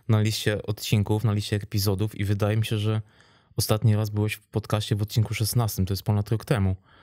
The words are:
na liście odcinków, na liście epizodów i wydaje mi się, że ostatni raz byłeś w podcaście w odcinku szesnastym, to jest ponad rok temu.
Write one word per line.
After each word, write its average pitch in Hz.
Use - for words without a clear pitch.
na 110
liście 107
odcinków, 107
na 107
liście 104
epizodów 101
i 104
wydaje 104
mi 110
się, 113
że 107
ostatni 107
raz 107
byłeś 104
w -
podcaście 107
w 101
odcinku 107
szesnastym, 107
to 95
jest 95
ponad 104
rok 110
temu. 98